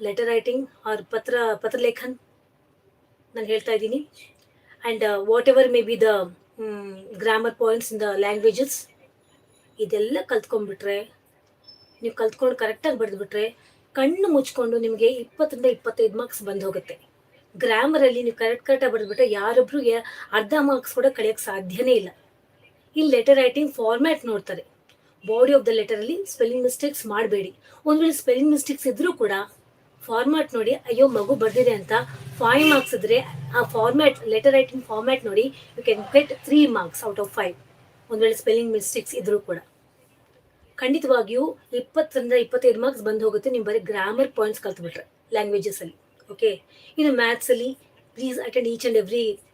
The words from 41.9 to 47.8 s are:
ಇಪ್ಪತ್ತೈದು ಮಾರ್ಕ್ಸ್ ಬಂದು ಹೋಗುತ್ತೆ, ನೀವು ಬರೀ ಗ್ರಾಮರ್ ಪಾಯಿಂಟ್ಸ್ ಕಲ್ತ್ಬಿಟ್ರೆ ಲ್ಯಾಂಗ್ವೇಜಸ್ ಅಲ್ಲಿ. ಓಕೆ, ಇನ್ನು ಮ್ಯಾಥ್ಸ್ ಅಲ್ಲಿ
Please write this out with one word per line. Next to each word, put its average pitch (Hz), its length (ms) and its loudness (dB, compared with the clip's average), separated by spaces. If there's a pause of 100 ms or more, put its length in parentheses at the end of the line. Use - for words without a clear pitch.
ಇಪ್ಪತ್ತೈದು 240 480 2
ಮಾರ್ಕ್ಸ್ 254 220 -2
ಬಂದು 214 220 -2
ಹೋಗುತ್ತೆ, 214 260 -2
ನೀವು 240 140 -2
ಬರೀ 214 140 -2
ಗ್ರಾಮರ್ 214 540 -2
ಪಾಯಿಂಟ್ಸ್ 214 300 -4
ಕಲ್ತ್ಬಿಟ್ರೆ 175 400 -10 (300)
ಲ್ಯಾಂಗ್ವೇಜಸ್ 208 500 -2
ಅಲ್ಲಿ. 165 140 -14 (360)
ಓಕೆ, 202 300 -2 (360)
ಇನ್ನು 302 160 2
ಮ್ಯಾಥ್ಸ್ 233 360 0
ಅಲ್ಲಿ 247 280 -2 (400)